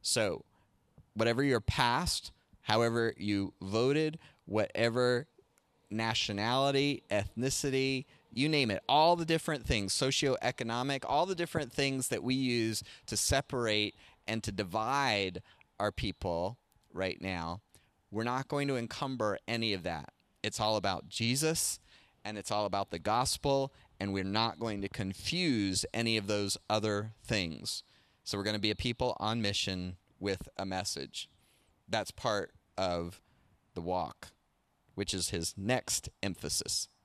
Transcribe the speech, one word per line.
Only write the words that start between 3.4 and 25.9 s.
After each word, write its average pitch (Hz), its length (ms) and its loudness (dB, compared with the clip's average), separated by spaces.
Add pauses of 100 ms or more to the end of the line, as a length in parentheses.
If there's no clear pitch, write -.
voted, 139 580 2 (260)
whatever 120 840 0 (640)
nationality, 120 1200 0
ethnicity, 131 960 0 (280)
you 135 160 2
name 139 200 2
it, 98 200 -2
all 156 260 8
the 170 100 -2
different 156 400 0
things, 117 280 0
socioeconomic, 131 1120 0
all 156 180 4
the 190 80 -4
different 160 380 -2
things 135 380 0
that 101 120 0
we 127 140 2
use 120 480 2 (220)
to 110 100 -4
separate 113 800 2 (320)
and 110 160 -2
to 107 80 -4
divide 101 920 0 (380)
our 107 140 2
people 92 640 -2 (340)
right 92 300 -4
now, 87 400 -4 (500)
we're 110 140 -2
not 127 240 -2
going 143 180 0
to 135 80 0
encumber 117 720 -2
any 113 240 0
of 92 120 -2
that. 80 300 -6 (300)
It's 104 160 -4
all 110 160 4
about 95 320 0
Jesus, 143 720 0 (440)
and 107 140 -6
it's 98 140 -6
all 104 140 2
about 98 260 0
the 85 80 -4
gospel, 131 760 0 (240)
and 98 140 -2
we're 98 140 0
not 101 340 0
going 107 220 -4
to 98 80 -4
confuse 104 1040 0